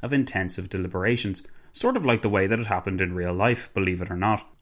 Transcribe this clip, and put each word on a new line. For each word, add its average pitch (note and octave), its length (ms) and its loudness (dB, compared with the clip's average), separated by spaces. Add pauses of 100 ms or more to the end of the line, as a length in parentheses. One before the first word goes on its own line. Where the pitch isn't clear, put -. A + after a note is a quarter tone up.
of B2 120 -4
intensive F#2+ 560 0
deliberations, F#2+ 720 0 (300)
sort B3+ 240 0
of E3+ 100 0
like A#2 160 4
the G#2+ 60 0
way G2 180 4
that A2+ 140 2
it A2 80 -6
happened F#2 320 -2
in F2+ 140 0
real F2 200 -2
life, A#2 400 2
believe F#2 260 0
it F2 100 -6
or F2 60 -4
not. G#2 320 0 (120)